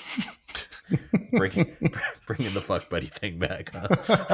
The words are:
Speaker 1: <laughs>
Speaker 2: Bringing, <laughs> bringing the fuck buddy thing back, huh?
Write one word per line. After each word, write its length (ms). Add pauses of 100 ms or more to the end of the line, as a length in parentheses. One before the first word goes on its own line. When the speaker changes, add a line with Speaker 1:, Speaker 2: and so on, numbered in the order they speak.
(320)
Speaker 1:
<laughs> 1000
Speaker 2:
Bringing, 480
<laughs> 480
bringing 260
the 80
fuck 280
buddy 180
thing 320
back, 340
huh? 140 (460)